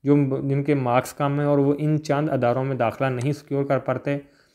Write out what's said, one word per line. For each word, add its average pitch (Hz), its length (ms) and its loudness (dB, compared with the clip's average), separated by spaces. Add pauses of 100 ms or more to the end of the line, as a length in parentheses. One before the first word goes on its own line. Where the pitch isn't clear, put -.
जो, 135 360 2
जिनके 139 340 0
मार्क्स 127 380 0
कम 143 180 -2
हैं 143 160 0
और 143 120 4
वो 139 140 4
इन 151 240 0
चंद 151 320 -2
अदारों 123 340 0
में 135 140 -2
दाखिला 120 320 0
नहीं 127 240 -2
सिक्योर 139 300 -4
कर 139 160 0
पाते 143 420 -4 (340)